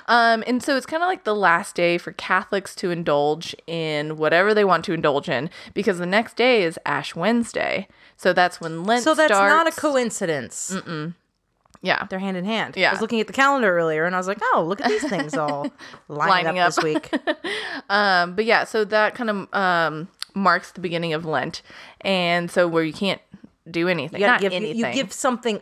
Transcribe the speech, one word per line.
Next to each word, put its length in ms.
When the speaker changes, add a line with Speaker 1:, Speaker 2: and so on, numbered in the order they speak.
Speaker 1:
Um, 400
and 160
so 160
it's 80
kinda 180
like 200
the 100
last 420
day 220
for 140
Catholics 640
to 140
indulge 640
in 500
whatever 380
they 100
want 220
to 80
indulge 340
in, 220
because 240
the 80
next 300
day 260
is 240
Ash 280
Wednesday. 720
So 160
that's 300
when 220
Lent 200
Speaker 2:
So 100
that's 160
not 380
a 40
Speaker 1:
starts. 60
Speaker 2:
coincidence. 920
Speaker 1:
Mm-mm. 420
Yeah. 260
Speaker 2:
They're 120
hand 160
in 80
hand. 320
Speaker 1:
Yeah. 140
Speaker 2:
I 20
was 80
looking 200
at 60
the 60
calendar 440
earlier, 280
and 100
I 40
was 100
like, 120
"Oh, 260
look 140
at 80
these 200
things 260
all 320
Speaker 1:
<laughs> 200
Speaker 2:
lining 380
Speaker 1:
Lining 140
Speaker 2:
up 80
Speaker 1:
up. 80
Speaker 2:
this 80
week." 280
Speaker 1:
<laughs> 80
Um, 460
but 80
yeah, 200
so 220
that 280
kind 160
of, 240
um, 540
marks 380
the 80
beginning 320
of 120
Lent. 380
And 500
so 180
where 160
you 80
can't 280
do 180
anything. 320
Speaker 2:
You 60
gotta 80
Speaker 1:
Not 60
Speaker 2:
give, 120
you, 40
Speaker 1:
anything. 140
Speaker 2:
you 60
give 100
something 500